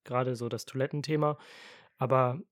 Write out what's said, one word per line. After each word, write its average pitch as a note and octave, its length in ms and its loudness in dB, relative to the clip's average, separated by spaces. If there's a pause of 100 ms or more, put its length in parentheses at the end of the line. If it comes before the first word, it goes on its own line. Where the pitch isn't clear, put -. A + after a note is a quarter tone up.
gerade B2+ 300 0
so A#2 140 -4
das A#2 160 -6
Toilettenthema. D3 760 0 (600)
Aber C3 420 4 (120)